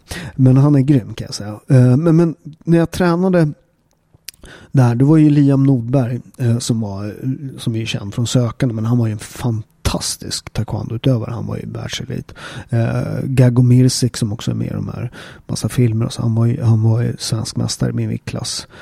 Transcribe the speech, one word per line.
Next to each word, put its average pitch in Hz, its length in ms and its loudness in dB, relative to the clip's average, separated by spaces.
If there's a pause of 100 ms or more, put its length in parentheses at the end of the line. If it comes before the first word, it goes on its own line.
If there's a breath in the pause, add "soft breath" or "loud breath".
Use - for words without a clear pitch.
(360 loud breath)
Men 131 200 6
han 143 180 6
är 139 60 6
grym, 127 340 2
kan 107 100 -12
jag 101 100 -14
säga. 104 340 -12
Eh, 127 280 6
men, 160 200 4
men 170 180 2 (300)
när 170 140 4
jag 165 120 2
tränade 175 640 2 (1200 loud breath)
där, 123 220 4
det 123 100 2
var 151 120 6
ju 151 140 6
Liam 139 340 4
Nordberg, 127 560 0 (180)
eh, 117 200 0
som 117 220 -2
var, 101 340 -8 (440)
som 117 180 -4
är 113 100 -6
känd 107 280 -8
från 120 120 -2
Sökande, 120 480 -2
men 110 100 -4
han 120 140 0
var 113 80 2
ju 110 60 -2
en 104 60 -8
fantastisk - 1300 -8
taekwondo-utövare. 113 800 -4
Han 104 160 -8
var 107 100 -8
ju - 100 -10
världselit. - 680 -10 (340 loud breath)
Eh, 120 560 -2
Gago 123 380 4
Mirsik, 127 540 4
som 107 160 -4
också 110 180 -6
är 120 40 -2
med 113 120 -4
i - 40 -8
de 101 180 -6
här 117 220 -8 (360 loud breath)
massa - 220 -6
filmer, 113 400 0
så - 140 -8
han 117 120 0
var 113 120 2
ju, 120 160 -2
han 113 200 4
var 113 200 2
ju 117 160 -4
svensk - 380 -6
mästare 117 340 -2
i - 20 -6
min 117 160 -4
viktklass. - 580 -8 (160 loud breath)